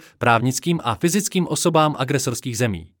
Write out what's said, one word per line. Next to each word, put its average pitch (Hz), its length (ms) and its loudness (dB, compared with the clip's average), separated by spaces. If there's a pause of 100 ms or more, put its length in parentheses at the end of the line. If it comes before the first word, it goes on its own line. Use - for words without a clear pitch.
(180)
právnickým 123 680 2
a - 100 -2
fyzickým 175 520 0
osobám 156 520 2
agresorských 127 600 -4
zemí. 95 420 -2